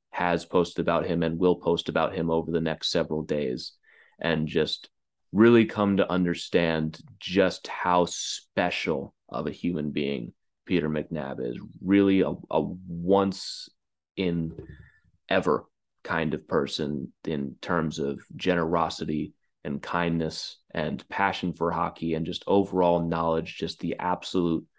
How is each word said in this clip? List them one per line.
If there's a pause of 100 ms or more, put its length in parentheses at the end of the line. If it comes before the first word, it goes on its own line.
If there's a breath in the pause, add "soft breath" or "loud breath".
(120)
has
posted
about
him
and
will
post
about
him
over
the
next
several
days, (480 soft breath)
and
just (440)
really
come
to
understand (220)
just
how
special (140)
of
a
human
being (340)
Peter
McNabb
is. (240)
Really
a, (200)
a
once (480)
in (720 loud breath)
ever (380)
kind
of
person (140)
in
terms
of (140)
generosity (300)
and
kindness (140)
and
passion
for
hockey
and
just
overall
knowledge,
just
the
absolute (140 soft breath)